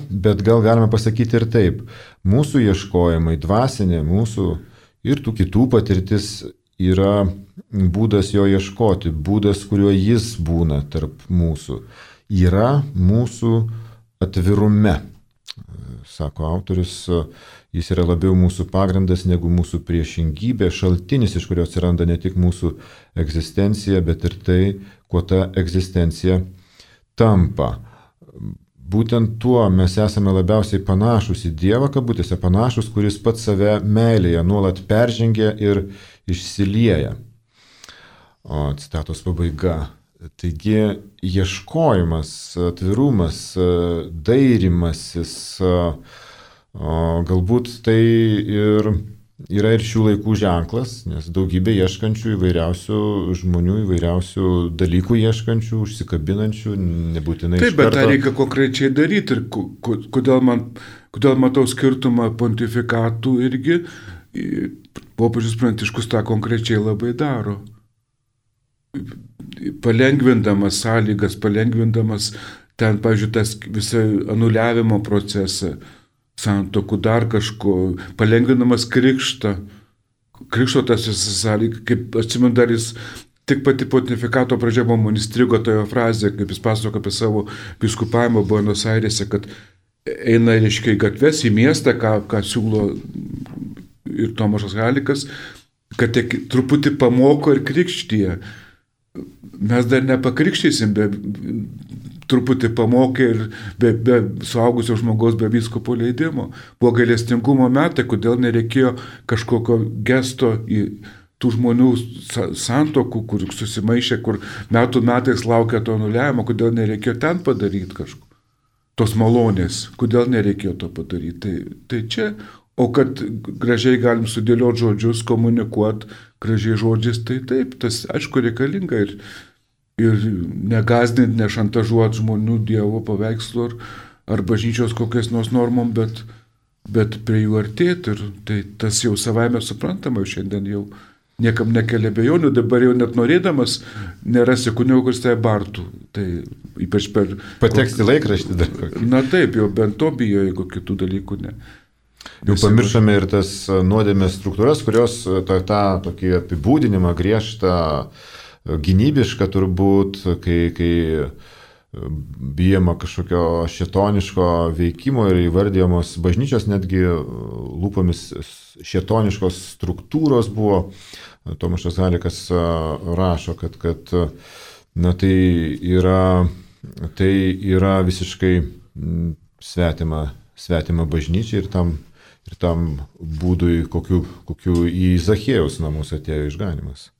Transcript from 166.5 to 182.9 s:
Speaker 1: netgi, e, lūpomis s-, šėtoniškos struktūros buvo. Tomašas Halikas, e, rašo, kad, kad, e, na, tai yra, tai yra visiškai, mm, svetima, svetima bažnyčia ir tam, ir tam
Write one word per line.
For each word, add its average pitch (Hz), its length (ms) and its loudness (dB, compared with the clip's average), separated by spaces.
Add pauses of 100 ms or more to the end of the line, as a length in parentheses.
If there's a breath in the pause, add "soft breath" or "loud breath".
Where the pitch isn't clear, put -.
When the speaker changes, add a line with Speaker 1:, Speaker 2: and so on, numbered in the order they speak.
Speaker 1:
netgi, 92 320 0
e, 90 140 2 (600)
lūpomis 90 540 -2
s-, - 500 -16
šėtoniškos 95 840 -2
struktūros 120 880 0
buvo. 104 360 0 (580 loud breath)
Tomašas 85 500 -4
Halikas, 87 500 -2
e, 87 160 0 (520)
rašo, 87 400 -2
kad, - 220 -10
kad, - 360 -6
e, 85 140 2 (640 loud breath)
na, 87 220 2
tai 95 200 2 (440)
yra, 92 680 4 (720 loud breath)
tai 95 160 2 (320)
yra 95 380 4
visiškai, 90 580 0 (340)
mm, 82 380 -4 (260)
svetima, 80 680 -4 (240)
svetima 82 540 -2
bažnyčia 85 580 -2
ir 87 80 -10
tam, 85 240 0 (480 soft breath)
ir - 160 -20
tam 82 400 -2 (160)